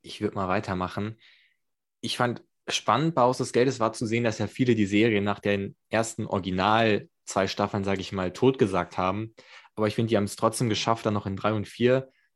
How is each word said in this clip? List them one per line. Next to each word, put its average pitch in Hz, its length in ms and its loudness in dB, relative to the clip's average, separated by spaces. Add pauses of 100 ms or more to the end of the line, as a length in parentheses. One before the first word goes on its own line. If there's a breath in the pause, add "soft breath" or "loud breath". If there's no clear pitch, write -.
Ich - 220 -14
würd 98 120 -4
mal 95 140 -4
weitermachen. 101 680 -4 (800 soft breath)
Ich - 160 -6
fand 120 260 -2 (240)
spannend 151 480 2
bei 127 80 4
Haus 127 160 4
des 123 140 -4
Geldes 123 260 2
war 113 140 0
zu - 140 -6
sehen, 117 180 0
dass 110 140 0
ja 107 80 -2
viele 123 280 2
die 107 120 4
Serie 104 340 4
nach 101 200 -2
den 101 360 -2 (140)
ersten 110 360 -2
Original 101 800 2 (180)
zwei 95 200 0
Staffeln, 101 380 -2
sag 98 160 -2
ich - 120 -10
mal, 92 200 -4
totgesagt 104 640 0
haben. 98 380 -2 (400 loud breath)
Aber 107 120 0
ich 104 80 -2
find, 113 160 0
die 113 60 2
haben's 101 200 0
trotzdem 113 340 0
geschafft, 113 340 -2
dann 104 100 0
noch 104 120 -4
in 95 100 -6
drei 104 160 -2
und 104 160 -4
vier 127 420 0 (260 soft breath)